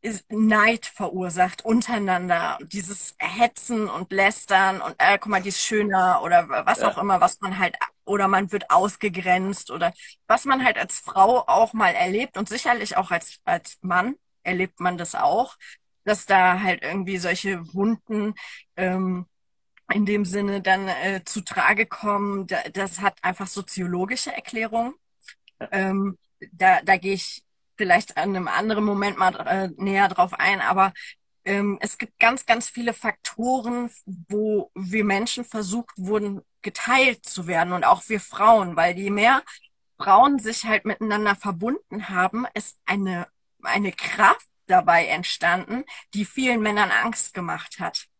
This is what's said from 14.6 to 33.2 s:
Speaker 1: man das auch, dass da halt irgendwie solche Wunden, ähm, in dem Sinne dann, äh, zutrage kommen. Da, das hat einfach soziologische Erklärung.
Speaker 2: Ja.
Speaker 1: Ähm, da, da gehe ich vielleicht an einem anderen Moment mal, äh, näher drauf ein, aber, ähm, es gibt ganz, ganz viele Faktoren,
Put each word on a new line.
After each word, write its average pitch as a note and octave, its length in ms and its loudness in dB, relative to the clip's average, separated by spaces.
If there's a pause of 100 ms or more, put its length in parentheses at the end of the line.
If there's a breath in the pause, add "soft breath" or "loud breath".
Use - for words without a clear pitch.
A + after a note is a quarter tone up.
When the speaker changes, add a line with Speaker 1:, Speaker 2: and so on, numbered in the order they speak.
Speaker 1:
man F3+ 180 -2
das E3+ 160 4
auch, F#3+ 420 0 (480 loud breath)
dass G#3 220 2
da F#3 360 4
halt F3+ 220 -4
irgendwie F#3 340 -6
solche F3+ 440 -2 (120)
Wunden, G#3+ 600 -4 (420 loud breath)
ähm, F#3 500 -4 (680)
in G#3 140 0
dem G#3 180 -2
Sinne G3+ 380 2
dann, F#3+ 260 0
äh, F#3+ 360 -6
zutrage G3+ 600 0
kommen. G3+ 600 -6
Da, F3 120 -6 (140)
das G3 300 2
hat G3+ 200 -2
einfach F#3 260 -2
soziologische F#3+ 840 -2
Erklärung. A3+ 600 -6 (680 loud breath)
Speaker 2:
Ja. - 100 -12
Speaker 1:
Ähm, G3 480 -4 (340)
da, F#3 300 4
da F#3+ 140 2
gehe F#3+ 180 -4
ich - 300 -2 (320)
vielleicht F#3 400 0
an F#3 200 -2
einem F3 120 -6
anderen G#3 360 -2
Moment G3+ 340 -2
mal, F#3 160 2 (120)
äh, F#3+ 220 -2 (140)
näher G3 260 0
drauf F3+ 260 0
ein, F#3 260 0
aber, F#3+ 320 0 (520 loud breath)
ähm, G3+ 360 -2
es - 180 4
gibt - 200 -12
ganz, A#3+ 280 2
ganz A#3 240 2
viele A#3 240 -6
Faktoren, A#3+ 960 -4 (380)